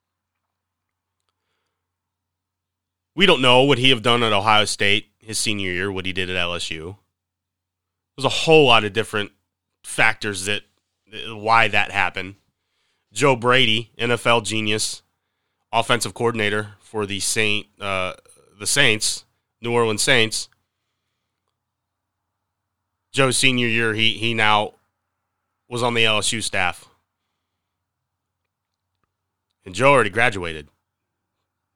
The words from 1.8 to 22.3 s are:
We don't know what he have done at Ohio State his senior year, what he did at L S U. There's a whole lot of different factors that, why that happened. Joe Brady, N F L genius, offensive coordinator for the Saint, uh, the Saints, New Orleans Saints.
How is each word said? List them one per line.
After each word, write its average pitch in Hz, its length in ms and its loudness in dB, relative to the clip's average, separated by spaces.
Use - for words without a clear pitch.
We 180 120 4
don't 160 140 6
know 127 220 6
what 139 160 4
he 127 120 4
have 117 120 2
done 120 200 2
at 113 100 0
Ohio 107 340 2
State 104 400 0
his 110 200 -10
senior 101 320 -4
year, 92 200 -4
what 92 140 -8
he 92 80 -8
did 90 160 -6
at 92 80 -6
L 87 180 -4
S - 160 -8
U. 80 280 -12
There's 135 100 -4
a - 20 2
whole 156 380 4
lot 113 180 4
of 104 80 -4
different 104 400 -4
factors 107 600 -4
that, 101 180 -4
why 110 400 0
that 101 220 -2
happened. 95 440 -4
Joe 131 240 2
Brady, 117 600 0
N 117 140 -4
F 120 160 -2
L 120 140 4
genius, 107 600 -4
offensive 117 420 -2
coordinator 107 640 -2
for 107 260 -8
the 98 140 -8
Saint, 104 480 -2
uh, 95 340 -4
the 104 80 -10
Saints, 117 580 0
New 120 100 -4
Orleans 113 300 0
Saints. 113 460 0